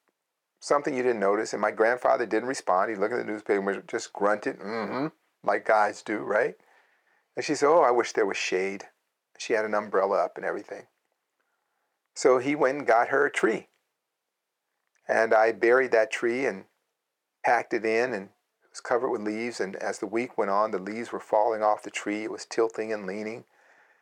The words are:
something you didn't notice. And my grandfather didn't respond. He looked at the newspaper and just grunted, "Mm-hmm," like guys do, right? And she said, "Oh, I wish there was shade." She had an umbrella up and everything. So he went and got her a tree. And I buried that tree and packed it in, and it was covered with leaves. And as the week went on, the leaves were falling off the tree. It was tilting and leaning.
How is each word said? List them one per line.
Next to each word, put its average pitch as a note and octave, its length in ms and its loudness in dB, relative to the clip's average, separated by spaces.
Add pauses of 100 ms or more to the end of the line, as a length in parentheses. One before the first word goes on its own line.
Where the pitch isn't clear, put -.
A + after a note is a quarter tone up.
(640)
something D3 320 0
you B2 80 -2
didn't A#2+ 180 0
notice. G#2 340 2
And G#2+ 80 -2
my G#2+ 80 2
grandfather A#2 560 2
didn't A2 220 0
respond. G#2 420 0
He G#2+ 60 -6
looked G#2+ 180 0
at A#2+ 100 -2
the G#2+ 80 -6
newspaper G2+ 380 0
and - 180 -8
just - 240 -8
grunted, G#2 460 -2
"Mm-hmm," A2+ 480 -6 (360)
like G#2 220 -2
guys G#2+ 380 2
do, G#2+ 160 -4
right? G#2 380 0 (800)
And B2+ 80 -4
she D3+ 100 -2
said, C#3 140 2
"Oh, E3 120 6
I B2 120 4
wish A#2+ 200 0
there A2 140 2
was G2+ 100 -2
shade." F#2+ 480 -2 (540)
She - 160 -4
had A2 100 0
an G#2+ 100 -2
umbrella G2 440 0
up F2 180 -2
and G2 80 -10
everything. G2 440 -8 (1300)
So C3 240 4
he C3+ 160 -2
went D3 240 0
and C3 80 -6
got A#2 220 4
her C#3 160 2
a C#3 80 0
tree. - 360 -2 (1400)
And A2+ 240 2
I A2+ 200 6
buried A#2+ 400 4
that A2 180 4
tree B2 340 -2
and F#2+ 200 -4 (800)
packed A#2+ 280 0
it A2 120 -2
in, A#2 280 0
and G2+ 140 -6 (380)
it - 60 -20
was - 100 -18
covered A#2+ 300 -2
with A2+ 120 -4
leaves. A2 380 -6
And G2 160 -6
as G2 240 -6
the G#2+ 80 -6
week A#2 280 -4
went G2+ 140 -2
on, G#2+ 220 0
the F#2+ 60 -4
leaves G#2+ 340 -8
were G2 80 -8
falling A2 420 0
off G#2+ 220 2
the G#2+ 60 -12
tree. G#2+ 340 -6
It A2 60 -6
was G#2 140 -10
tilting A2+ 480 -2
and G#2+ 140 -6
leaning. G#2+ 380 -8 (580)